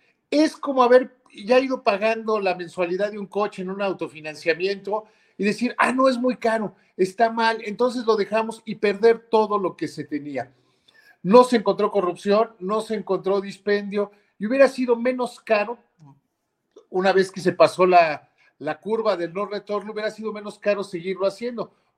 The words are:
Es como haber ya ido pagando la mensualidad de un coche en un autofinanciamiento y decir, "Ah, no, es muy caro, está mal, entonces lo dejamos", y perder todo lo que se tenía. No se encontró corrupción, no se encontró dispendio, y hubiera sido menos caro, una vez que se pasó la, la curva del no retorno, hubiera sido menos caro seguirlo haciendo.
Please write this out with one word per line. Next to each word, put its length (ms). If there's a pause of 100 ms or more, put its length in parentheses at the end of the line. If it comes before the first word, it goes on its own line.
(300)
Es 280
como 240
haber 340 (160)
ya 280
ido 240
pagando 560
la 160
mensualidad 560
de 80
un 80
coche 340
en 80
un 120
autofinanciamiento 1200 (340)
y 60
decir, 320
"Ah, 160
no, 160
es 80
muy 180
caro, 400 (220)
está 320
mal, 340
entonces 420
lo 120
dejamos", 480
y 100
perder 540
todo 300
lo 180
que 100
se 160
tenía. 480 (680)
No 220
se 140
encontró 340
corrupción, 680
no 220
se 140
encontró 440
dispendio, 720 (280)
y 80
hubiera 200
sido 280
menos 440
caro, 380 (1120)
una 240
vez 180
que 80
se 140
pasó 320
la, 440 (280)
la 220
curva 360
del 160
no 140
retorno, 480
hubiera 160
sido 240
menos 240
caro 260
seguirlo 440
haciendo. 440 (260)